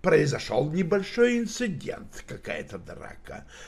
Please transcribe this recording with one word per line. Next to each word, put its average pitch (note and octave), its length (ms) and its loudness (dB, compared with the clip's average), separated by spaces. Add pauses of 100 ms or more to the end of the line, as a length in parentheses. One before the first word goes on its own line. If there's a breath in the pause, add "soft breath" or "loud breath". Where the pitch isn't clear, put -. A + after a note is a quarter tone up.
«Произошёл C#3+ 680 4
небольшой G3 680 2
инцидент, - 920 -4
какая-то - 520 -8
драка. - 680 -14 (220 loud breath)